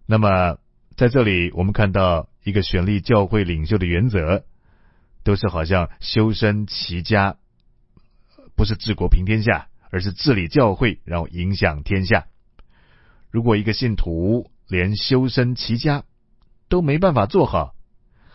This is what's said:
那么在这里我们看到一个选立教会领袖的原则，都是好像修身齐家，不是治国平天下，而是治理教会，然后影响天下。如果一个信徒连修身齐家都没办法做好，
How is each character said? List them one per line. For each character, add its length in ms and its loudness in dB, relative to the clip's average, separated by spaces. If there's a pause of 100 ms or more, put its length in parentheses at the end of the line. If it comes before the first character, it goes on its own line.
那 120 2
么 400 2 (380)
在 120 4
这 140 4
里 320 2
我 80 -2
们 100 0
看 200 2
到 360 0 (160)
一 80 -4
个 100 2
选 240 0
立 140 0
教 260 4
会 160 0
领 240 -2
袖 120 2
的 80 0
原 220 0
则， 360 0 (800)
都 100 2
是 140 -2
好 160 -4
像 340 0
修 340 0
身 340 0
齐 360 -8
家， 340 0 (1160)
不 100 2
是 120 0
治 180 -4
国 140 -2
平 160 6
天 180 0
下， 260 0 (220)
而 100 -4
是 120 -4
治 220 0
理 120 0
教 280 2
会， 300 -2
然 160 -6
后 60 -6
影 300 -4
响 260 -2
天 240 -2
下。 200 0 (1040)
如 120 -4
果 140 2
一 60 -2
个 100 -2
信 240 -2
徒 540 -2 (180)
连 280 0
修 320 0
身 260 0
齐 220 -4
家 260 -2 (640)
都 120 0
没 180 0
办 140 2
法 140 2
做 200 2
好， 280 -4 (600)